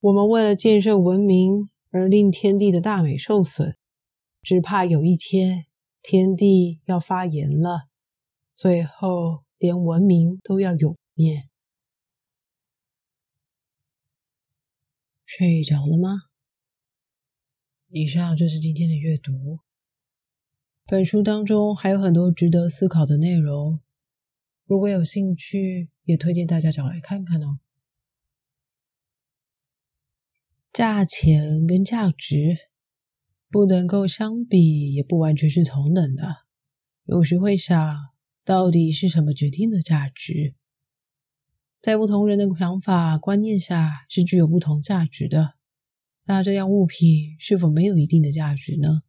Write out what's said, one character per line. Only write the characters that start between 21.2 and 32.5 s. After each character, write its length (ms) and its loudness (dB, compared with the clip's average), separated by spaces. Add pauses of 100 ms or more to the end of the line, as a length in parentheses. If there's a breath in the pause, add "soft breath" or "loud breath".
当 220 -2
中 280 0
还 160 -4
有 100 2
很 140 2
多 200 2
值 160 0
得 180 2
思 220 -2
考 160 2
的 100 0
内 220 0
容， 420 -2 (840)
如 140 0
果 100 0
有 160 0
兴 320 -2
趣， 520 -6 (140)
也 140 0
推 160 -2
荐 140 -2
大 120 0
家 100 0
找 160 -4
来 140 -6
看 240 -8
看 180 -4
哦。 180 -6 (3250)
价 320 0
钱 600 2
跟 200 2
价 260 0
值 460 -2 (920)